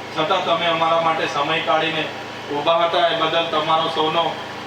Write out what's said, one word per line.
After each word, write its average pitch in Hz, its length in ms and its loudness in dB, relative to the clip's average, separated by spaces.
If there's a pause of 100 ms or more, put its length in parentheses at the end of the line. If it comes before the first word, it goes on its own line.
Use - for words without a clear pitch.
(160)
છતાં 160 280 2
તમે 165 220 2
અમારા 165 340 2
માટે 160 260 2
સમય 151 320 0
કાઢીને 160 460 0 (480)
ઊભા 151 260 2
હતા, 165 300 2
એ - 80 -2
બદલ 165 340 0
તમારો 160 440 2
સૌનો, 160 380 0 (340)